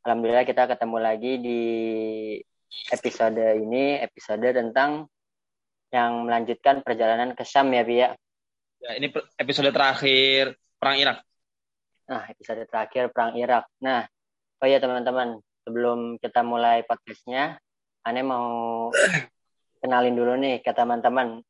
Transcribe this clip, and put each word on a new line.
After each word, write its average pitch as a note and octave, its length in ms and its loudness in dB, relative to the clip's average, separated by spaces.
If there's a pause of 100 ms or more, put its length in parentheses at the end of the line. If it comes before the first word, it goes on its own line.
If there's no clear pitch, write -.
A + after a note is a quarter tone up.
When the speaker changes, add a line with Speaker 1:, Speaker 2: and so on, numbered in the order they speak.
Speaker 1:
Alhamdulillah, A#2 420 2
kita B2 240 2
ketemu A#2+ 320 -4
lagi A2+ 400 -2
di A#2+ 220 -4 (1300)
episode A#2 500 0 (160)
ini, C3 420 0
episode A2 460 -6
tentang B2+ 640 0 (800)
yang A#2+ 340 0
melanjutkan A#2 600 0
perjalanan A#2 500 0
ke B2 100 -10
Syam, C3+ 280 2
ya, B2 120 4
Pi, A#2 140 0
ya? B2 120 6 (680)
Speaker 2:
Ya, B2 160 -12
ini C#3 140 -4
per-, D3 260 -6
episode C#3 360 0
terakhir C3+ 880 2 (180)
Perang C#3 220 0
Irak. C3+ 200 2 (840)
Speaker 1:
Nah, A2 240 -10
episode A2+ 360 -12
terakhir A#2 440 -4
Perang A2+ 260 -2
Irak. A#2+ 360 0 (100)
Nah, C3 220 -2 (580)
oh C3+ 80 2
iya, C3+ 80 6
teman-teman, B2+ 600 0 (240)
sebelum A#2+ 560 -2
kita A#2+ 240 0
mulai A#2 400 2
podcastnya, B2+ 760 -6 (480)
Ane A#2+ 160 -2
mau A#2+ 720 -4
<clears throat> - 880 -6
kenalin B2 320 2
dulu A#2+ 240 0
nih C3 240 -2
ke - 100 -4
teman-teman. A#2+ 800 0